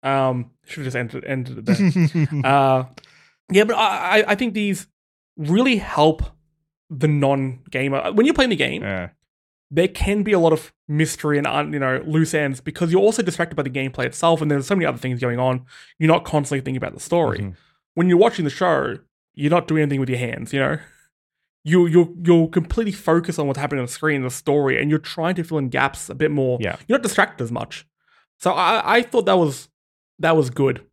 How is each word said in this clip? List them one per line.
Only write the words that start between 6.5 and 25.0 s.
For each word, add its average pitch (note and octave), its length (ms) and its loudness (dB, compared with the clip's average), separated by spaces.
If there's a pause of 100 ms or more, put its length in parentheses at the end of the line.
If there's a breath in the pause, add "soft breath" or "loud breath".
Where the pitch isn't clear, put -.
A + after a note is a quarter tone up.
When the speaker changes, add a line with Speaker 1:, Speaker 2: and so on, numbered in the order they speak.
Speaker 1:
the D3+ 180 -2
non-gamer. C3+ 1040 -2
When G#3+ 140 4
you're D#4+ 80 4
playing C4 160 2
the G3+ 60 0
game, B2 260 -2
Speaker 2:
Yeah. F#2+ 280 -6 (600)
Speaker 1:
there E3 180 2
can G3+ 360 -2
be G#3+ 80 0
a F#3+ 80 4
lot E3 120 4
of D#3 200 -4 (160)
mystery D3+ 500 0
and, D3 80 -2
un-, D3 260 -2
you D3 60 -4
know, C3 280 -2
loose D#3 280 0
ends C#3+ 260 -2
because E3 320 -4
you're F#3 80 6
also A3 220 2
distracted E3+ 320 -4
by D3 80 -2
the C3+ 80 -4
gameplay C3 360 -4
itself, E3 360 2
and D3+ 80 0
there's C#3 160 0
so G3+ 80 0
many F3+ 100 0
other C3+ 140 -2
things B2 220 -4
going A#2+ 180 -2
on. B2+ 260 -2 (340 loud breath)
You're D#3+ 100 2
not E3 160 4
constantly C#3+ 360 -2
thinking C3 180 -6
about - 160 -8
the - 60 -16
story. E3 380 -2
Speaker 2:
Mm-hmm. G2+ 120 -6 (440 soft breath)
Speaker 1:
When F3 140 2
you're F3 100 6
watching G#3+ 260 4
the C#3+ 60 -2
show, C3+ 480 -2 (360)
you're C#3+ 160 -2
not E3 180 0
doing D#3 140 2
anything C#3+ 180 0
with C3 80 -2
your B2+ 100 -2
hands, A#2+ 340 -8
you C#3 80 -2
know? C#3+ 180 0 (840 loud breath)
You, E3+ 220 6
you're, E3+ 220 4 (140)
you're E3 260 6
completely F#3 440 -2
focused E3 460 -2
on D3+ 100 -2
what's C#3 100 -4
happening C#3 220 -4
on B2 60 -4
the B2 60 -10
screen, D3 300 -2
the B2+ 80 -4
story, C#3 500 0
and C#3+ 100 0
you're D#3 100 0